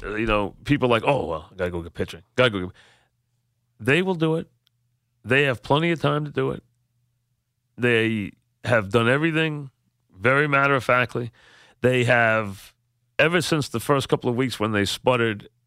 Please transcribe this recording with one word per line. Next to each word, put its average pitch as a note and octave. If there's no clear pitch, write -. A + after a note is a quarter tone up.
uh, G2+
you A2
know, G#2
people C#3
are A#2+
like, A2
"Oh, C#3+
well, D#2+
gotta F2+
go F2
get E2
pitching. -
Gotta B2+
go G2+
get," F2+
they C3+
will F#3+
do D#3+
it. E3+
They B2+
have C3+
plenty D#3+
of E3
time D3
to C#3+
do C3+
it. -
They A2+
have A2
done A#2
everything D3+
very C3+
matter-of-factly. B2+
They B2+
have A2
ever E3
since D3+
the A#2
first C#3
couple C3
of A#2+
weeks B2+
when G#2+
they G2+
sputtered, A2+